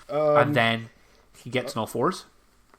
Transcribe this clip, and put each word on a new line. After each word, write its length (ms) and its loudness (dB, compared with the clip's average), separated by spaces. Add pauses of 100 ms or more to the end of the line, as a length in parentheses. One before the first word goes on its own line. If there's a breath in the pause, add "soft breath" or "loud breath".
Um, 280 2
And 180 4
then 340 0 (480)
he 120 -20
gets 260 -4
on 60 -4
all 60 -4
fours 380 -4 (540)